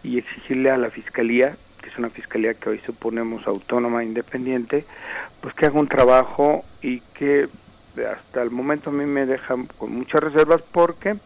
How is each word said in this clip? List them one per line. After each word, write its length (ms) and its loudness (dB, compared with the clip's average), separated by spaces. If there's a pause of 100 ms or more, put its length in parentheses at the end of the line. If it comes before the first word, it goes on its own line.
y 160 -4
exigirle 520 -2
a 80 2
la 120 -2
Fiscalía, 640 0 (240)
que 100 -18
es 80 -14
una 120 -6
Fiscalía 440 -4
que 160 -6
hoy 140 -4
suponemos 600 -6
autónoma 560 -2
e 40 -6
independiente, 800 -4 (560)
pues 140 -12
que 120 2
haga 120 2
un 100 2
trabajo 760 4 (160)
y 200 -4 (140)
que 340 2 (640)
hasta 320 -8
el 80 -4
momento 380 -4
a 40 -6
mí 120 -4
me 220 -2
deja 280 -4 (220)
con 160 -10
muchas 300 0
reservas 400 4 (100)
porque 540 2